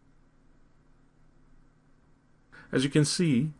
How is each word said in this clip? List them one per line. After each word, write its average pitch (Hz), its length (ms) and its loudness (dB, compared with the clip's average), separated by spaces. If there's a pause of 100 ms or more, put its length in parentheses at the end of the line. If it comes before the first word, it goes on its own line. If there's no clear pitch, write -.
(2750)
As 131 140 0
you 147 60 -2
can 151 140 2
see, 151 560 0